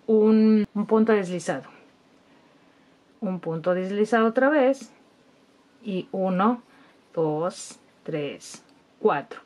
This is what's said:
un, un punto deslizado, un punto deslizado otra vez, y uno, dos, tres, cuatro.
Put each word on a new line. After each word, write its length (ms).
un, 680
un 120
punto 260
deslizado, 580
un 200
punto 340
deslizado 540
otra 200
vez, 440
y 300
uno, 500
dos, 680
tres, 580
cuatro. 460